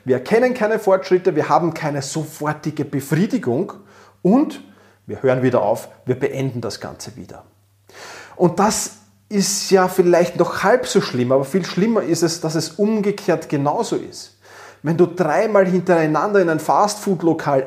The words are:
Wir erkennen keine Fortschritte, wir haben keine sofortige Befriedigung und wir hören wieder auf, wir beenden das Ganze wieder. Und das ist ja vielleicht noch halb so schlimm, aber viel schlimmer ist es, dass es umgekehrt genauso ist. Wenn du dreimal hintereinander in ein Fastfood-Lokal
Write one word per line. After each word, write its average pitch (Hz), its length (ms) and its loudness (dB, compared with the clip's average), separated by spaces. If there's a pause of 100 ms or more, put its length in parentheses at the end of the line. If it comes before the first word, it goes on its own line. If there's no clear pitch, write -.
Wir 123 120 2
erkennen 233 380 2
keine 214 260 -2
Fortschritte, 185 560 2
wir 147 120 0
haben 156 260 2
keine 143 280 -6
sofortige 151 840 -6
Befriedigung 160 880 -2 (480)
und 240 400 2 (440)
wir 104 160 -12
hören 131 220 2
wieder 120 180 2
auf, 110 280 -2 (160)
wir 123 120 -2
beenden 135 420 -4
das 110 200 -8
Ganze 107 340 -14
wieder. - 300 -20 (880)
Und 175 240 0
das - 360 0 (360)
ist - 400 -2
ja 185 180 6
vielleicht 175 500 4
noch - 240 0
halb 220 240 2
so 196 140 2
schlimm, 123 320 0
aber 139 140 2
viel 185 180 -2
schlimmer 208 380 0
ist 160 200 -2
es, 165 200 0
dass 156 120 -4
es 156 180 -4
umgekehrt 202 760 -2
genauso 156 480 0
ist. - 420 -12 (440)
Wenn 156 160 0
du 180 80 6
dreimal 190 600 2
hintereinander 175 760 2
in 165 80 2
ein 156 100 0
Fastfood-Lokal 160 1080 0